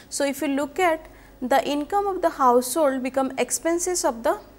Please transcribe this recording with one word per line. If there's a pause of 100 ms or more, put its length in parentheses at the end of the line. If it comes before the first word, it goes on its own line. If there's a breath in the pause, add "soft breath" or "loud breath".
So,
if
you
look
at, (360 loud breath)
the
income
of
the
household
become
expenses
of
the (200)